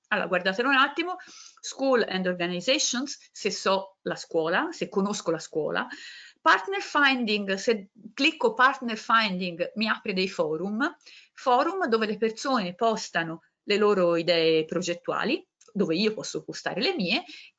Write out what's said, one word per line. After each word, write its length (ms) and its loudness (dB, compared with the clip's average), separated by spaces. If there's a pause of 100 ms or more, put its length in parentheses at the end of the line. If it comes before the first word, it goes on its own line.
Allora, 180 0
guardatelo 420 0
un 100 4
attimo, 400 0 (440)
school 480 2
and 160 -2
organizations, 1080 -2
se 200 -4
so 500 -2
la 140 -6
scuola, 560 0
se 180 -8
conosco 400 -2
la 80 0
scuola. 480 -4 (560)
Partner 400 2
finding, 720 0
se 360 -2 (260)
clicco 400 0
partner 420 2
finding 800 0
mi 120 0
apre 260 -4
dei 140 2
forum, 680 -2 (380)
forum 520 2
dove 220 2
le 100 -4
persone 560 -2
postano 720 -2 (200)
le 140 2
loro 380 4
idee 500 4
progettuali, 800 -2 (320)
dove 180 2
io 180 2
posso 300 -8
postare 380 -6
le 140 0
mie 280 -2 (360)